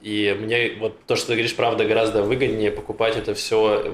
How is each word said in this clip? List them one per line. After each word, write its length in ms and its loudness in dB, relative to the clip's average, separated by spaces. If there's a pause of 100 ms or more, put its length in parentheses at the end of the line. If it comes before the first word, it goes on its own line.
и 400 0
мне 380 0
вот 280 -6
то, 100 2
что 100 -4
ты 60 -2
говоришь, 240 0
правда, 300 2
гораздо 360 2
выгоднее 480 0
покупать 460 -2
это 180 -4
все 480 2 (120)